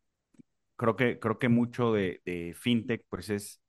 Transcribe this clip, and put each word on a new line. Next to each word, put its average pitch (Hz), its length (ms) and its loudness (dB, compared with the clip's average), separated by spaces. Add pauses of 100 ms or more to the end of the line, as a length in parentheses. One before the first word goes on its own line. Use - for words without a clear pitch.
(760)
creo 113 180 2
que, 120 240 2
creo 110 200 0
que 127 100 2
mucho 120 420 2
de, 101 320 0
de 87 320 -6
fintech, 117 540 0
pues, 92 200 -8
es, 101 400 -6